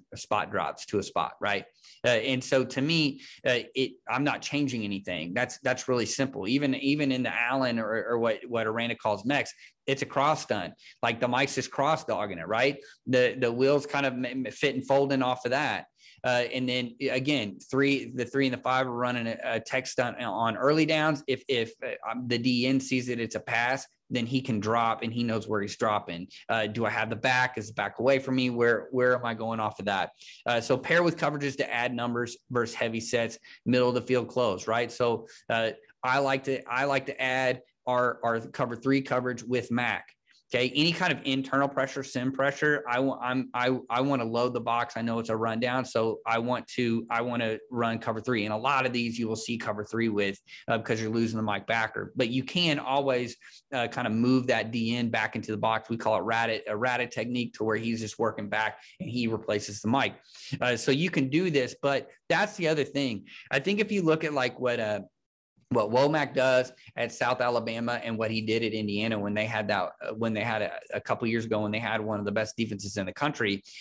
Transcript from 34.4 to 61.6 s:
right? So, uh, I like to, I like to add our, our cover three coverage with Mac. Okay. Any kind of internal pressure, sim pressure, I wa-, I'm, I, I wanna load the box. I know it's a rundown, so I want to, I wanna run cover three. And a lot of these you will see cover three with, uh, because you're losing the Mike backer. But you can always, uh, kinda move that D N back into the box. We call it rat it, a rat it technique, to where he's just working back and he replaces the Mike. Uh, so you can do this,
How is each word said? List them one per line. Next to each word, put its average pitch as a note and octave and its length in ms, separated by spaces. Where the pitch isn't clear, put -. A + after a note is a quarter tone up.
right? A#2 240
So, A#2 360
uh, A2+ 220
I C3 160
like C3+ 240
to, C3 180
I C3 140
like C#3 220
to - 120
add B2+ 420
our, B2 360
our A#2 160
cover B2 360
three C3+ 260
coverage B2+ 400
with B2 300
Mac. A#2 400
Okay. B2+ 220
Any D#3 160
kind E3+ 200
of C3+ 140
internal C3+ 420
pressure, C3+ 360
sim C3 280
pressure, C#3 560
I A#2+ 120
wa-, C3+ 200
I'm, B2+ 360
I, B2 200
I A#2+ 120
wanna C3+ 220
load A#2 300
the A#2+ 80
box. A#2 340
I A2+ 60
know A#2 160
it's A2+ 120
a A2 60
rundown, A#2 480
so A2+ 420
I A2+ 120
want A#2+ 380
to, A#2 340
I A#2 120
wanna A#2 360
run A#2 260
cover A2 240
three. A2 240
And G#2+ 80
a G#2+ 40
lot C3 280
of A#2+ 80
these A#2 240
you A#2 100
will A2 80
see A#2 220
cover G#2 260
three A2+ 240
with, G2+ 320
uh, A2+ 100
because A2 240
you're A2 80
losing A2+ 280
the A2 60
Mike G2+ 220
backer. A2 500
But B2 140
you C3 140
can D#3+ 340
always, C3 580
uh, A#2+ 140
kinda A#2+ 240
move B2 360
that A2+ 240
D A#2 240
N A#2+ 140
back A2+ 260
into A2 140
the A2 80
box. A2 320
We A#2 80
call A2 200
it F2+ 40
rat A2+ 300
it, A2 160
a G#2+ 100
rat B2 240
it A#2+ 80
technique, A#2+ 460
to - 80
where A2 120
he's A2+ 240
just G#2+ 200
working G#2+ 280
back G#2+ 300
and - 100
he A#2+ 180
replaces G#2 540
the G#2+ 60
Mike. B2 280
Uh, B2 160
so - 140
you D3+ 180
can C#3 200
do F3 200
this, C3 320